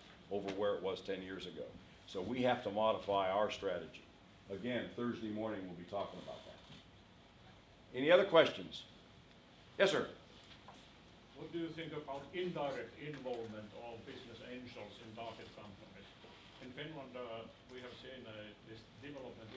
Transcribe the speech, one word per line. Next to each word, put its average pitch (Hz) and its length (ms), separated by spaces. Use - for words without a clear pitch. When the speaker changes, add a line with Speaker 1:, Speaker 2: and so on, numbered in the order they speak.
Speaker 1:
over 98 260
where 101 160
it 85 80
was 92 180
ten 95 220
years 92 240
ago. 78 160
So 95 120
we 123 220
have 123 220
to 101 80
modify 98 580
our 104 180
strategy. 87 540
Again, 98 460
Thursday 110 340
morning 107 320
we'll 87 160
be 87 80
talking 92 400
about 65 240
that. - 80
Any 139 160
other 190 140
questions? 131 580
Yes, 190 140
sir. - 160
Speaker 2:
What 156 160
do 170 80
you 165 160
think 156 160
about 139 400
indirect 143 640
involvement 117 720
of 113 160
business 120 480
angels 120 480
in 113 160
target 113 400
companies? 98 560
In 127 160
Finland, 143 400
uh, 113 320
we 127 160
have 117 160
seen, 127 240
uh, 110 80
this 110 160
development, 123 480